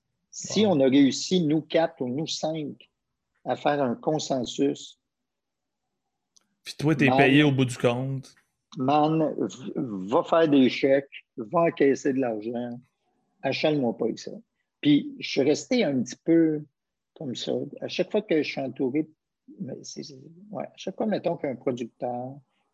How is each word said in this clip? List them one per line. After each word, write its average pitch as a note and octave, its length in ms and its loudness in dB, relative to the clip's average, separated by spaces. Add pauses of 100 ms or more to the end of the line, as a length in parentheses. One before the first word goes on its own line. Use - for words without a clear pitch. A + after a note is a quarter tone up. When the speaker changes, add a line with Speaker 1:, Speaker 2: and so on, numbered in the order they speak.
(320)
Speaker 1:
Si - 340 -2
Speaker 2:
Wow. F#3+ 80 4
Speaker 1:
on C#3+ 80 2
a C3+ 80 6
réussi, C#3+ 580 4
nous D3+ 140 2
quatre E3 400 -2
ou B2 80 -4
nous C#3+ 180 -4
cinq, D3+ 600 -8 (560)
à B2+ 100 -2
faire C#3+ 260 -2
un A#2+ 140 0
consensus, C#3+ 1040 -4 (1600)
Speaker 2:
puis - 140 -18
toi, D3+ 160 0
t'es C#3 140 2
Speaker 1:
man, B2+ 100 4
Speaker 2:
payé C3+ 240 8
au D3 100 6
bout C3 140 2
du A#2+ 100 -6
compte. C3 600 -2 (420)
Speaker 1:
man, D3+ 640 2
v-, - 360 -6
va A2 480 -2
faire E3 240 4
des C3+ 220 6
chèques, C#3 400 0 (280)
va C3+ 240 -2
encaisser C#3+ 520 2
de C3 60 -2
l'argent, A#2+ 600 -6 (640)
achale-moi C3+ 560 0
pas - 80 -4
avec A2+ 140 -4
ça. - 120 -14 (480)
Puis - 400 2
je - 100 -12
suis - 120 -2
resté D3 420 0
un C#3 200 0
petit - 200 -10
peu D#3+ 400 2 (520)
comme C3+ 180 -10
ça. - 200 -6 (280)
À B2+ 60 -10
chaque - 240 -4
fois D#3+ 100 -2
que D#3 220 0
je - 80 -4
suis C#3 100 -8
entouré, C#3 480 -4 (500)
mais F#3 220 -10
c'est, C#3+ 220 -16
c'est, C#3+ 160 -18 (320)
ouais, E3 140 -10
à - 100 -20
chaque - 200 -12
fois, A3+ 120 -4
mettons E3+ 280 -2
qu'un C#3 200 -6
producteur B2 800 -6 (380)